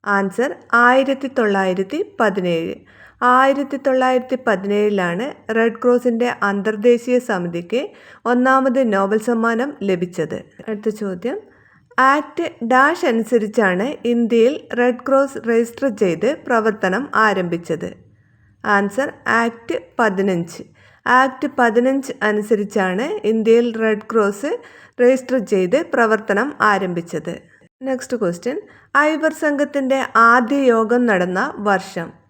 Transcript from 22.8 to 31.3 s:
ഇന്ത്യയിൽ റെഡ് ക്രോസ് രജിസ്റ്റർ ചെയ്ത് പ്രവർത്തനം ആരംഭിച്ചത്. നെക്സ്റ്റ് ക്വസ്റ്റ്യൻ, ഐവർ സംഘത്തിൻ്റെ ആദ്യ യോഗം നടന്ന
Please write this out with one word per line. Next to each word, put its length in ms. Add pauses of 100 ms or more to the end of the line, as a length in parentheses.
ഇന്ത്യയിൽ 380 (140)
റെഡ് 280
ക്രോസ് 400 (500)
രജിസ്റ്റർ 380 (140)
ചെയ്ത് 240 (160)
പ്രവർത്തനം 560 (220)
ആരംഭിച്ചത്. 640 (560)
നെക്സ്റ്റ് 340
ക്വസ്റ്റ്യൻ, 340 (520)
ഐവർ 240 (120)
സംഘത്തിൻ്റെ 540 (320)
ആദ്യ 280 (140)
യോഗം 380
നടന്ന 300 (280)